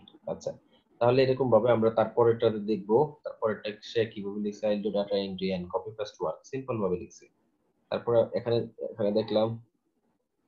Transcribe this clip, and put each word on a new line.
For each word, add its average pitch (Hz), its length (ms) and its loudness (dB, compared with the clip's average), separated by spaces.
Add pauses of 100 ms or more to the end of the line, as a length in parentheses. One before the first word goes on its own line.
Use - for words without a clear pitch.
(300)
আচ্ছা, - 280 -8 (400)
তাহলে 127 240 4
এরকম 131 280 2
ভাবে 113 200 6
আমরা 110 200 4
তারপরেরটা 113 600 4
দেখবো, 107 760 0
তারপরেরটা 107 460 -4 (120)
সে 110 240 -2
কিভাবে 101 340 -8
লিখছে, 104 260 -4
"I'll 104 160 0
do 107 60 -2
data 101 260 -2
entry 95 400 -2
and 90 80 -4
copy - 280 -6
paste - 340 -10
work", 78 200 -6
simple 127 380 -6
ভাবে 90 140 0
লিখছে। - 300 -12 (640)
তারপরে 117 340 2 (100)
এখানে, 117 220 0 (220)
এখানে - 340 -2
দেখলাম, 110 520 0 (840)